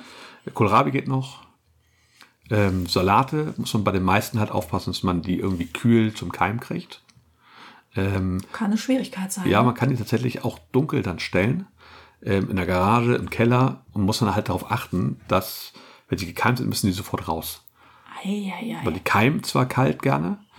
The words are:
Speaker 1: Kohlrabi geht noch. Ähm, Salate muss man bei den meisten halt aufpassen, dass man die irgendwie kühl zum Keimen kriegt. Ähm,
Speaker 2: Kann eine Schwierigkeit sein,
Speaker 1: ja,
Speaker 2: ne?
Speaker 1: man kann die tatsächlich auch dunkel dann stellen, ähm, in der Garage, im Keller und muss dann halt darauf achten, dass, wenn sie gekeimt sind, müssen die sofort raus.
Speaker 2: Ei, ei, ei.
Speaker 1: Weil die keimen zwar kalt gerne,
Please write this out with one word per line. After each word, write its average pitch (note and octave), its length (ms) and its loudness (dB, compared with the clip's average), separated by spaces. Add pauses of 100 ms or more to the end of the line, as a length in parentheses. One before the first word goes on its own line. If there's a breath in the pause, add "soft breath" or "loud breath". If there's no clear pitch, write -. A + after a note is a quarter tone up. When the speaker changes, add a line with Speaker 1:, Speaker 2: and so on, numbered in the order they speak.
(560 loud breath)
Speaker 1:
Kohlrabi A2+ 360 4
geht - 160 -2
noch. C3 360 -4 (1080 soft breath)
Ähm, F#2+ 340 2
Salate B2 720 2
muss - 160 -4
man A2 100 0
bei G2+ 80 2
den F#2+ 120 2
meisten G#2 360 2
halt G#2+ 120 0
aufpassen, F#2+ 400 -4
dass - 120 -8
man F2+ 180 0
die F#2 180 -2
irgendwie F2+ 260 -2
kühl A2+ 480 4
zum - 180 -8
Keimen G2+ 280 -2
kriegt. - 420 -10 (960 loud breath)
Ähm, F#2+ 460 0 (100)
Speaker 2:
Kann G#3 160 -4
eine G#3+ 100 2
Schwierigkeit G3 540 -2
sein, F#3 160 -4
Speaker 1:
ja, G2+ 120 4
Speaker 2:
ne? B2 80 4
Speaker 1:
man B2 80 2
kann B2+ 140 0
die C3+ 60 0
tatsächlich B2 480 -2
auch - 160 -6 (120)
dunkel C3+ 300 0
dann F2+ 180 -4
stellen, C3 460 0 (560 loud breath)
ähm, G2 280 0
in G2 80 -2
der F2 80 0
Garage, G#2+ 500 4
im F#2+ 140 -4
Keller B2 540 2 (100)
und G#2 100 0
muss G2+ 160 2
dann G2+ 160 2
halt G#2 140 0
darauf F2+ 220 -4
achten, A#2+ 560 -2
dass, - 440 -2 (380 loud breath)
wenn F#2+ 80 -2
sie F#2 80 -6
gekeimt A2 320 0
sind, A2+ 100 -2
müssen G#2 200 0
die F#2 60 2
sofort - 340 -6
raus. - 360 -6 (600 soft breath)
Speaker 2:
Ei, F#3+ 360 -4
ei, D#3+ 160 -8
ei. E3 100 -8
Speaker 1:
Weil D#2+ 80 0
die F#2 60 -6
keimen A#2+ 440 2
zwar C3 220 0
kalt C3+ 360 0
gerne, E3+ 360 -2 (220 loud breath)